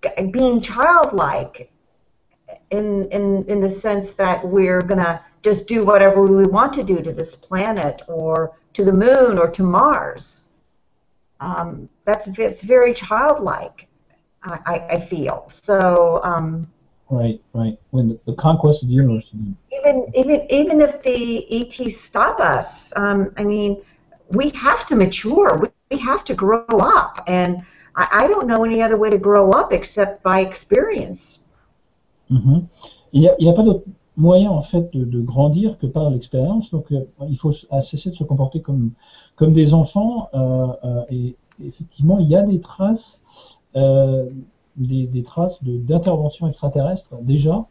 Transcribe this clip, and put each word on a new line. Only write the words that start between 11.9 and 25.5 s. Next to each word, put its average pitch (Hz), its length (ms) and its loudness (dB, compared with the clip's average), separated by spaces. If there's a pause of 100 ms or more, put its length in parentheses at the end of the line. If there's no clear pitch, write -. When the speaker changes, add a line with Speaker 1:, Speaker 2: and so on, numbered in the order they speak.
Speaker 1:
that's, 208 220 -4 (120)
it's - 240 -4
very 240 320 4
childlike, 254 920 -4 (560)
I, 170 220 -12
I, 170 140 -4 (160)
I 180 100 -6
feel. 143 460 -8
So, 175 720 2
um, 165 440 -6 (420)
Speaker 2:
Right, 117 320 -2 (120)
right. 113 260 -4 (120)
When 123 180 0
the, 113 160 -8
the 117 100 -6
conquest 156 480 2
of 123 60 -4
the 123 60 0
universe. 120 360 2 (400)
Speaker 1:
Even, 277 420 0
even, 269 380 2
even 302 300 4
if 294 220 2
the 233 520 -4
E 240 140 -2
Ts - 320 -10
stop 220 400 -2
us, - 560 -4
um, 202 400 0
I 208 80 -4
mean, 208 360 -2 (460)
we 269 220 0
have - 380 -2
to 294 100 0
mature. 214 600 2